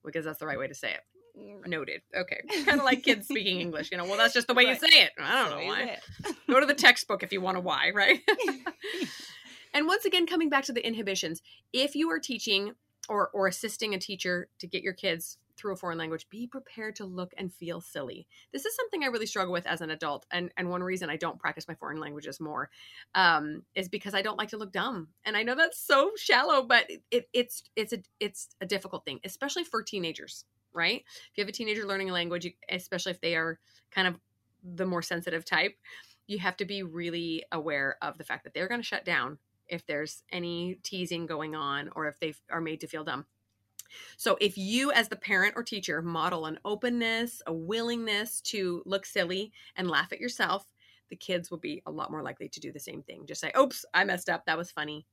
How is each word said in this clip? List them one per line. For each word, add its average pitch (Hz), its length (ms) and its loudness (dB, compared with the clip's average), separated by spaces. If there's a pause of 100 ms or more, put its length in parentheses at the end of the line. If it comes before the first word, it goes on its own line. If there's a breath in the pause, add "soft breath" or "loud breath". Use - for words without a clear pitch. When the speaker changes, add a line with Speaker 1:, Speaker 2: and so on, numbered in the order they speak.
Speaker 1:
"Because 156 220 -6
that's 156 140 -8
the 156 80 -8
right 139 100 -4
way 135 100 -4
to 143 60 -10
say 120 200 -4
it." - 80 -8 (340)
Speaker 2:
Right. 202 320 -16
Speaker 1:
"Noted." 165 340 -4 (140)
Okay. - 340 -4
Kinda 294 340 4
like 254 200 4
kids 220 240 2
speaking 190 320 0
Speaker 2:
<laughs> - 20 -2
Speaker 1:
English, 160 300 -4
you 180 60 -4
know, 175 80 -2
"Well, 196 120 -2
that's 226 160 6
just 240 140 2
the 247 80 4
way 247 80 10
you 262 60 10
Speaker 2:
Right. 262 120 2
Speaker 1:
say 320 220 12
it." 160 160 4
"I 220 240 4
don't 208 80 2
Speaker 2:
So - 60 -2
Speaker 1:
know - 40 -4
Speaker 2:
is 170 60 -4
Speaker 1:
why." 175 160 0
Speaker 2:
it. - 580 -8
<laughs> - 80 -6
Speaker 1:
Go 262 100 10
to 294 60 8
the 285 80 4
textbook - 480 6
if 185 100 -6
you 196 100 -2
want 185 160 0
a 180 40 -2
why, 160 320 2
right? 233 340 6
<laughs> 381 400 2 (1040 loud breath)
And 294 120 4
once 381 200 2
again, 359 200 4
coming 330 240 2
back 285 160 4
to 262 80 -4
the 233 120 -2
inhibitions, 196 560 -2 (300 loud breath)
if 277 240 2
you 320 140 2
are 320 100 0
teaching 214 520 0 (360)
or, 202 220 2
or 190 180 2
assisting 208 460 -4
a 190 60 -2
teacher 180 500 -2 (100)
to 180 80 -14
get 180 140 -4
your 190 120 -4
kids 165 440 -4 (200)
through 196 160 -6
a - 20 -4
foreign 175 220 -4
language, 160 320 -6
be 233 180 -10
prepared 226 480 -10
to 208 100 -10
look 180 320 -8
and 180 160 -6
feel 170 280 -8
silly. - 440 -10 (260 soft breath)
This 277 140 -8
is 453 100 -4
something 403 280 -2
I 269 40 2
really 233 180 -2
struggle 185 260 -2
with 175 160 -2
as 165 140 -2
an 160 100 -6
adult. 151 400 -4
And, 175 260 -2
and 180 120 -2
one 180 120 -2
reason 180 280 -4
I 156 80 -2
don't 170 200 -4
practice 156 300 -4
my 160 80 -8
foreign 151 240 -8
languages 147 400 -10
more, 147 300 -6 (440 loud breath)
um, 156 500 4 (120)
is 190 140 -4
because 202 240 -6
I 196 80 2
don't 208 160 -4
like 214 120 -4
to 220 80 -10
look 208 140 -8
dumb. 185 380 -4 (160)
And 214 100 -2
I 220 80 2
know 240 120 0
that's 320 240 2
so 294 380 6
shallow, 269 460 4
but 233 240 6 (240)
it, 240 220 2
it's, 247 300 0 (120)
it's 214 180 -2
a, 220 40 -4 (220)
it's - 300 -6 (120)
a 190 40 -6
difficult 190 400 -4
thing, 139 200 -8
especially 285 400 -4
for 226 180 -4
teenagers, - 640 -6 (280)
right? 170 320 0
If - 320 -14
you 208 60 0
have 196 60 -2
a 214 40 -10
teenager 214 320 -2
learning 196 240 -2
a 180 40 0
language, 175 320 0
you, 175 60 -6 (180)
especially 180 420 -4
if 175 100 -8
they 170 140 2
are 160 240 -2 (320 soft breath)
kind 185 160 2
of 175 80 0 (480)
the 180 220 -4
more 175 180 0
sensitive 170 420 -4
type, 175 300 2 (500 loud breath)
you 202 140 -6
have 180 180 -2
to 202 80 -2
be 196 180 -6
really 170 680 -4
aware 147 500 -2
of 147 160 -6
the 156 60 -12
fact - 220 -6
that - 80 -16
they're 175 160 -2
gonna 240 120 -2
shut - 240 -4
down 147 320 -2 (300)
if 175 180 -8
there's 151 460 -6
any 175 500 -4
teasing 170 460 -4
going 156 280 -4
on 143 400 -2
or 156 120 -2
if 147 120 -6
they 156 140 -4 (160)
are 165 120 0
made 160 180 -4
to 165 80 -8
feel 156 160 -8
dumb. 139 220 -6 (920 loud breath)
So 208 240 2
if 196 160 2
you, 233 340 2
as 233 180 6
the 214 60 -6
parent 202 400 2
or 233 80 -4
teacher, 185 380 -4
model 165 460 0
an 160 180 -6
openness, 226 800 -2
a 165 80 -4
willingness 220 880 -2
to 180 460 -2
look 196 180 0
silly 190 460 -2 (240 loud breath)
and 180 140 -2
laugh 156 220 2
at - 80 -8
yourself, 202 460 -2 (440 soft breath)
the 185 60 -14
kids 175 360 -6
will 165 80 -10
be 156 260 -8
a 156 60 -10
lot 156 200 -6
more 156 120 -8
likely 135 260 -10
to - 100 -14
do 139 120 -10
the 143 80 -14
same - 240 -14
thing. - 240 -18
Just - 140 -10
say, 160 160 -6
"Oops, 269 360 4
I 185 120 6
messed 180 240 0
up. 170 160 -2
That 160 120 0
was 175 140 -6
funny. 151 420 -6